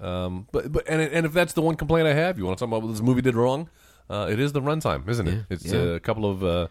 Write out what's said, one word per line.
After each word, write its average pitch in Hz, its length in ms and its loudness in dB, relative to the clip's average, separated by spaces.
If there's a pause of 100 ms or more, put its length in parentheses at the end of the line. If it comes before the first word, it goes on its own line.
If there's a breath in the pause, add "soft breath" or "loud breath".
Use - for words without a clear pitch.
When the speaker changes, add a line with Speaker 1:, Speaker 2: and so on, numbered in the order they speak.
Speaker 1:
Um, 90 520 -6
but, 143 200 -2
but, - 160 -2
and, 160 140 0
and 160 240 0
if 151 60 -4
that's 175 200 2
the - 100 -2
one 160 140 2
complaint 160 320 2
I 143 60 4
have, 170 240 0
you 95 60 -4
wanna 92 120 -2
talk 120 120 -4
about 113 140 -2
what 113 100 -4
this 107 100 -4
movie 127 200 4
did 127 120 4
wrong? 131 340 2 (400 soft breath)
Uh, 101 220 -4
it 107 100 0
is 143 120 0
the 143 100 -2
runtime, 131 460 -2
isn't 117 200 0
it? 90 60 0
Speaker 2:
Yeah, 107 160 -2
Speaker 1:
It's 92 160 -8
Speaker 2:
yeah. 87 140 2
Speaker 1:
a 85 200 0
couple 107 300 0
of, 95 120 -4
uh, 87 280 2